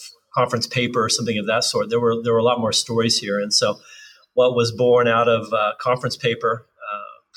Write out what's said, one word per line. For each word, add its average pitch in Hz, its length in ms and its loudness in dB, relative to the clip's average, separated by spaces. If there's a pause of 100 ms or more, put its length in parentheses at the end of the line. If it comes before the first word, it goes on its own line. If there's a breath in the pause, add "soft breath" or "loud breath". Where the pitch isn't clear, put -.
(340)
conference 120 340 0
paper 120 360 -2
or 110 60 0
something 110 280 -2
of 101 100 -4
that 113 180 0
sort, 104 240 -2
there 117 100 0
were, 117 240 0
there 120 80 0
were 113 80 2
a 113 40 2
lot 123 180 2
more 110 100 0
stories 113 460 0
here. 101 220 -4
And 104 140 -4
so 104 220 0 (600 loud breath)
what 127 200 4
was 117 160 2
born 120 360 4
out 117 200 4
of 110 240 0
a 107 300 0
conference 127 340 -2
paper, 117 500 -2 (120)
uh, 104 420 -12 (180)